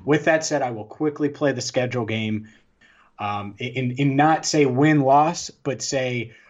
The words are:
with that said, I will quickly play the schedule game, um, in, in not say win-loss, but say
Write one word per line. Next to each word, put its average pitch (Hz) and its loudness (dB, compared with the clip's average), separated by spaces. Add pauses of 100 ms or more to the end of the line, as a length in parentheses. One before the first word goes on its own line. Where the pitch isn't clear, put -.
with 151 0
that 160 2
said, 143 -2
I 123 -4
will 107 -10
quickly 147 -4
play 143 0
the 123 -4
schedule 123 -4
game, 107 -4 (680)
um, 101 -6
in, 127 -4
in 135 0
not 156 4
say 147 2
win-loss, 143 4
but 131 -8
say 127 -4 (180)